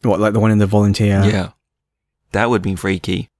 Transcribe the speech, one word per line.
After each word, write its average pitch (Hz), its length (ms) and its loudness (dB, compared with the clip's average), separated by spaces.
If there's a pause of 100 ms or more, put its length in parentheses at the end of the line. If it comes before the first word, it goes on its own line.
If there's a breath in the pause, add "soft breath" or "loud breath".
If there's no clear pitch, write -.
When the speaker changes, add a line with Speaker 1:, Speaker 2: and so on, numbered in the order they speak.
Speaker 1:
What, 101 180 0
like 107 120 0
the 110 60 0
one 110 120 2
in 107 80 2
the 104 80 4
volunteer? 101 580 2
Speaker 2:
Yeah. 101 260 -2 (800)
That 110 180 -2
would've 107 140 0
been 95 140 -6
freaky. 95 520 -6 (100)